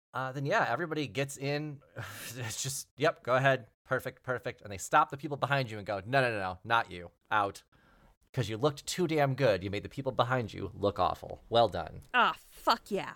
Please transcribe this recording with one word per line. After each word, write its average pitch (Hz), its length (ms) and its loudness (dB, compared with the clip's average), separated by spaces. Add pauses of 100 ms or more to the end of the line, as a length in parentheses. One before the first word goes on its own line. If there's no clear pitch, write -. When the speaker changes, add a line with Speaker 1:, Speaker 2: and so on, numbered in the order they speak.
(140)
Speaker 1:
Uh, 131 180 -4
then, 139 140 -4
yeah, 175 220 2
everybody 151 380 -2
gets 135 300 -4
in. 143 420 -4 (180)
<laughs> 104 420 -10
It's 113 240 -6
just, - 340 -6
yep, 156 260 0
go 120 140 2
ahead. 131 300 2 (200)
Perfect, - 380 -4
perfect. 123 380 -6
And 101 100 -12
they 95 60 -8
stop 156 320 4
the 143 60 -8
people 143 200 -6
behind 139 340 0
you 110 80 -8
and 98 80 -10
go, 101 200 -2
"No, 135 140 2
no, 123 120 4
no, 107 60 -2
no, 92 260 -4
not 113 260 2
you. 87 200 -12 (200)
Out." 101 320 0 (720)
'Cause 117 140 -2
you 110 80 -6
looked 143 300 0
too 180 200 0
damn 143 280 2
good. 110 300 4
You 98 60 -4
made 98 140 -2
the 95 40 -10
people 131 240 -6
behind 120 400 0
you 95 220 -8
look 95 240 0
awful. - 500 -2
Well 117 200 6
done. 87 340 -8 (100)
Speaker 2:
Oh, 214 200 4 (180)
fuck - 400 0
yeah. 160 240 -4